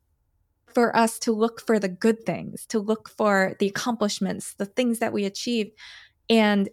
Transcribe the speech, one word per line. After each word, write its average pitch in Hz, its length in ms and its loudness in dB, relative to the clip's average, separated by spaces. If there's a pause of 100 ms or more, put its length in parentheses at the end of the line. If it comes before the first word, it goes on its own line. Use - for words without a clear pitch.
(680)
for 240 280 2
us 226 260 2
to 240 120 -2
look 226 340 -2
for 220 120 2
the 196 100 -2
good 220 380 0
things, - 400 -8
to 226 120 -4
look 214 300 -4
for 196 500 0
the 196 100 2
accomplishments, 202 840 -4
the 202 140 -8
things 233 320 -2
that 233 160 -4
we 208 100 -2
achieved, 214 460 -4 (580)
and, 208 440 4